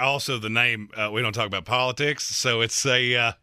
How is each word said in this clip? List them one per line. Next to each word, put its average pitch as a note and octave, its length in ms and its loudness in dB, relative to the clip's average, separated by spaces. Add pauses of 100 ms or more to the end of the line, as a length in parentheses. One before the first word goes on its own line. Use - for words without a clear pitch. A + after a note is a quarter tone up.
also, C3+ 340 0
the A2 140 -4
name, A2+ 460 0
uh, G#2+ 160 -2
we A2 100 0
don't G#2+ 100 0
talk A2 140 -2
about F#2+ 180 -4
politics, B2+ 600 0
so A#2 360 0
it's A2+ 240 0
a, B2+ 300 2
uh, A#2 180 2 (100)